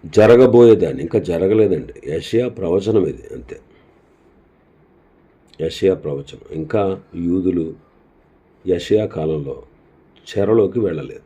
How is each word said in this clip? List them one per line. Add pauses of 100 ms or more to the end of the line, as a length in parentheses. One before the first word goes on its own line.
(140)
జరగబోయేదాన్ని,
ఇంకా
జరగలేదండి.
యెషయా
ప్రవచనం
ఇది,
అంతే. (2000)
యెషయా
ప్రవచనం. (100)
ఇంకా (120)
యూదులు (920)
యెషయా
కాలంలో (760)
చెరలోకి
వెళ్ళలేదు.